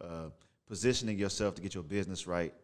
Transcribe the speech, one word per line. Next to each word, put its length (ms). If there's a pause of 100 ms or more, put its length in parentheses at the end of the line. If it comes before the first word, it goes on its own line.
uh, 300 (360)
positioning 520
yourself 380
to 40
get 140
your 80
business 440
right, 240 (140)